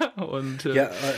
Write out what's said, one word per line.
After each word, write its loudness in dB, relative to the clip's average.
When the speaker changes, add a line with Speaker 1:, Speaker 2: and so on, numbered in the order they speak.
Speaker 1:
und, -4
äh, 2
Speaker 2:
Ja, 8
äh, -2